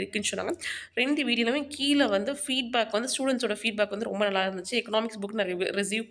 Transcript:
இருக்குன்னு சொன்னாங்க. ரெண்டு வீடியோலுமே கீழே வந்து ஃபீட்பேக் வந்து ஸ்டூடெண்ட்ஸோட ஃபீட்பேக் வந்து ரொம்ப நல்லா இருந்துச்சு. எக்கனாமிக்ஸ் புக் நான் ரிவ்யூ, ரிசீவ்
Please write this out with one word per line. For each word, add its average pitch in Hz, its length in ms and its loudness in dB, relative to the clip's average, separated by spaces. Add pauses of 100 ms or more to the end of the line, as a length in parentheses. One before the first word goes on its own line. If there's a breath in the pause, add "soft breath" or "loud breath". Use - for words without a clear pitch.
இருக்குன்னு 208 300 -2
சொன்னாங்க. 196 220 -4 (460 loud breath)
ரெண்டு 285 260 2
வீடியோலுமே 240 340 2 (140)
கீழே 285 400 4
வந்து 208 180 2 (120)
ஃபீட்பேக் 240 520 0
வந்து 349 160 0
ஸ்டூடெண்ட்ஸோட 247 480 0
ஃபீட்பேக் 208 340 0
வந்து 208 160 -4
ரொம்ப 196 180 0
நல்லா 190 200 2
இருந்துச்சு. 185 320 -4
எக்கனாமிக்ஸ் 220 420 0
புக் 208 180 -6
நான் 185 100 0
ரிவ்யூ, 180 180 0 (120)
ரிசீவ் 214 300 -2